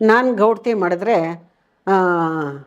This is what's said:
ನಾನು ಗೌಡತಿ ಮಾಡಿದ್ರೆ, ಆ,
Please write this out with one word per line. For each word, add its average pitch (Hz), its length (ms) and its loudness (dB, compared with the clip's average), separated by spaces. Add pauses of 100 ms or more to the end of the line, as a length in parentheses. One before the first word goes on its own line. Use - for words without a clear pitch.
ನಾನು 233 340 2
ಗೌಡತಿ 220 380 0
ಮಾಡಿದ್ರೆ, 180 600 -2 (540)
ಆ, 196 60 2 (720)